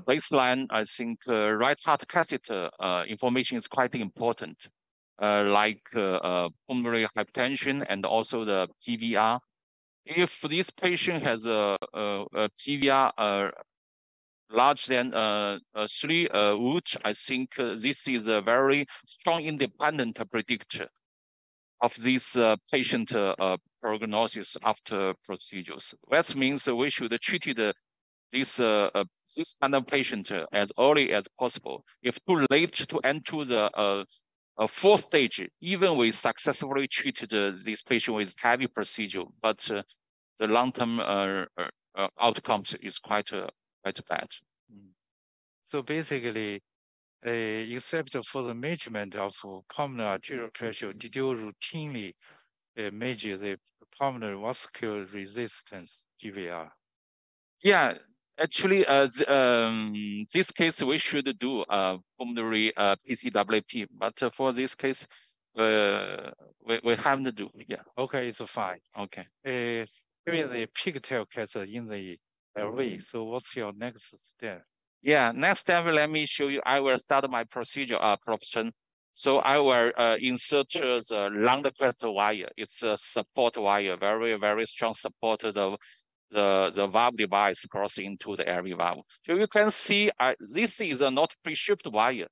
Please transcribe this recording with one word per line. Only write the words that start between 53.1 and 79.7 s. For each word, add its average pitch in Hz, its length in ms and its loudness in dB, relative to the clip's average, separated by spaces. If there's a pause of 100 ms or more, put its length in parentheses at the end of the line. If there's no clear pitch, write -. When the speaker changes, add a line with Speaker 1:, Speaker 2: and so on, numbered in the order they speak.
Speaker 2:
the 98 180 -6 (420)
pulmonary 113 420 -4
vascular 107 720 -6
resistance, 101 920 -12 (160)
P 107 100 -12
V 95 180 -10
R? 82 240 -10 (880)
Speaker 1:
Yeah, 175 320 4 (440)
actually, 190 480 4
uh, 139 200 6
th-, 131 220 0
um, 117 640 4 (400)
this 180 180 2
case 165 320 0
we 139 140 2
should 139 420 -2
do, 123 240 0
uh, 95 360 0 (180)
pulmonary, 113 600 0
uh, 98 280 4
P 127 100 -4
C 123 140 -6
W 104 400 2
P, 110 180 -6 (120)
but, - 240 -4
uh, 120 80 0
for 131 220 -2
this 127 220 -4
case, - 320 -2 (520)
uh, 101 720 0 (340)
we, 113 200 -2
we 117 120 4
haven't 135 380 0
do, 104 160 -8 (180)
yeah. 110 140 -8 (160)
Speaker 2:
Okay, 127 300 -4
it's 110 120 -10
fine. 98 380 -6 (200)
Speaker 1:
Okay. 98 280 -12 (180)
Speaker 2:
Uh, 120 400 -4 (400)
here 170 200 -2
is 135 60 -6
the 117 240 -4
pigtail 131 520 -4
catheter 107 380 -8
in 113 220 -10
the 98 300 -10 (400)
L 104 160 -6
V. 117 280 -4
So 113 240 -10
what's 120 320 -8
your 107 200 -6
next 117 440 -10
step? 98 420 -12 (400)
Speaker 1:
Yeah, 135 320 4
next 165 260 2
step, 170 260 2
let 151 240 4
me 156 160 -2
show 143 220 -2
you. 139 160 -2
I 135 140 2
will 135 200 4
start 139 320 2
my 120 140 -2
procedure, 120 560 -6
uh, 104 160 4
profession. 113 540 -4 (440)
So 135 240 2
I 139 200 4
will, 127 380 4